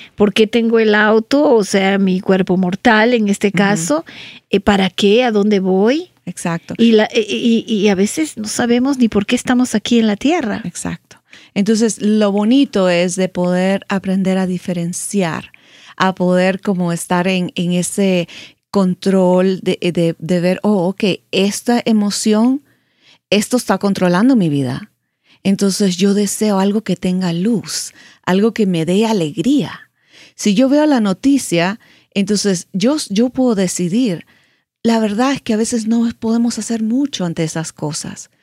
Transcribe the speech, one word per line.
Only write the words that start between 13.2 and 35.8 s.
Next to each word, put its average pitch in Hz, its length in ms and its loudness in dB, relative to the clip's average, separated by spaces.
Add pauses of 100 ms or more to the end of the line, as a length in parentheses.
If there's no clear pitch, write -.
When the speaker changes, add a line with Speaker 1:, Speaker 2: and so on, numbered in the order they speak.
Speaker 2:
poder 180 600 0
aprender 190 500 -2
a 190 80 -2
diferenciar, 175 1080 -4 (440)
a 185 180 0
poder 185 460 0
como 180 320 -2
estar 175 360 -2
en, 185 260 -2
en 175 180 -2
ese 180 560 0 (420)
control 185 920 2
de, 185 180 -2
de, 170 380 0
de 175 220 -2
ver, 180 220 0
"Oh, 202 260 2
ok, - 160 -4 (280)
esta 208 520 0
emoción, 220 800 0 (680)
esto 208 260 0
está 208 220 0
controlando 196 580 2
mi 185 120 2
vida. 143 440 -4 (500)
Entonces 196 540 0
yo 196 180 2
deseo 202 440 0
algo 202 240 0
que 180 140 -2
tenga 185 360 -2
luz, 180 600 -4 (320)
algo 202 300 2
que 214 120 0
me 170 180 0
dé 190 220 0
alegría". 196 840 -2 (440)
Si 208 200 0
yo 254 140 4
veo 294 180 4
la 277 140 2
noticia, 202 800 0 (340)
entonces 196 580 -2
yo, 220 240 0 (140)
yo 233 200 0
puedo 254 240 0
decidir. 185 720 -2 (580)
La 226 160 2
verdad 220 320 0
es 262 100 -6
que 226 120 -2
a - 20 -2
veces 226 320 -2